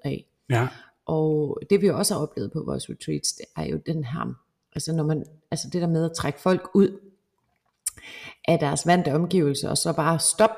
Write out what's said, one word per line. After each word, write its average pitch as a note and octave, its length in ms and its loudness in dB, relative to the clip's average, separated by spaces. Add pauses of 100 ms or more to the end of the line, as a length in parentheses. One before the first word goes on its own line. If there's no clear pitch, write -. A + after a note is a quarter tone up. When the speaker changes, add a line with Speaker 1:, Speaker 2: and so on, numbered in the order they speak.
Speaker 1:
af. C3+ 220 -6 (240)
Speaker 2:
Ja. B2 180 2 (380)
Speaker 1:
Og D#3 520 0 (120)
det, G3+ 120 4
vi G3 80 4
også F3 240 0
har - 60 -4
oplevet - 320 -6
på D#3+ 140 -4
vores - 240 -6
retreats, - 420 -4
det - 120 -12 (120)
er D#3 100 -4
jo D#3 200 -4
den D#3+ 180 -2
her, B2+ 300 -6 (400)
altså - 180 -4
når D#3+ 120 0
man, D3+ 200 0 (260)
altså D#3 220 -6
det F3+ 100 -2
der E3+ 60 2
med E3 160 2
at E3 80 -2
trække - 280 -4
folk F#3 340 2
ud G3 240 6 (1500)
af E3 100 6
deres C#3+ 280 -2
vante E3+ 280 4
omgivelser, E3 560 2
og D3 80 0
så E3+ 140 -2
bare D#3+ 260 2
stop A3 400 4